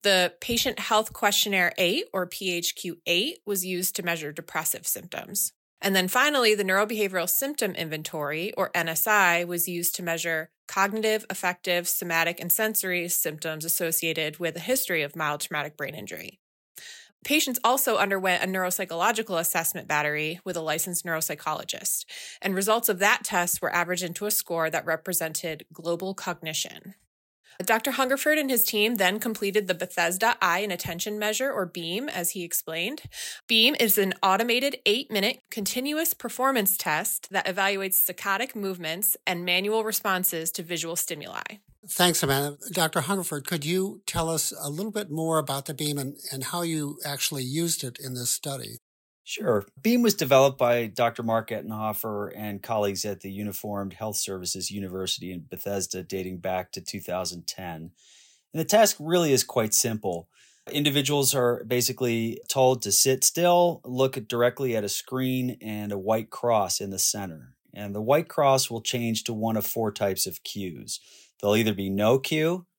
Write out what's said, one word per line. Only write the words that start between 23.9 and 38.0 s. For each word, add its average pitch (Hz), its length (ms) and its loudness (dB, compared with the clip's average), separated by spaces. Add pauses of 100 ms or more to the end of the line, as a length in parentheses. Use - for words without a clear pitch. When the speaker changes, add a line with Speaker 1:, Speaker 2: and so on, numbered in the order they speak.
Speaker 1:
into 175 220 -6
a 208 40 -2
score 165 380 0
that 160 160 -2
represented 160 880 -4
global 170 400 -4
cognition. - 840 -6 (720)
Doctor 233 260 2
Hungerford 269 460 4
and 277 120 0
his 247 140 4
team 220 300 2
then 196 240 2
completed 208 480 0
the 185 80 0
Bethesda 180 680 0
Eye 180 200 4
and 208 120 -4
Attention 180 460 -6
Measure, 214 340 0
or 190 140 0
beam, 180 420 -4
as 175 220 -4
he 185 120 -8
explained. 175 600 -4 (440)
beam 233 320 6
is 214 200 4
an 190 240 2
automated 240 640 2
eight-minute 220 540 0 (100)
continuous 285 640 -2
performance 247 600 0
test 165 540 -2
that 190 160 0
evaluates 196 560 0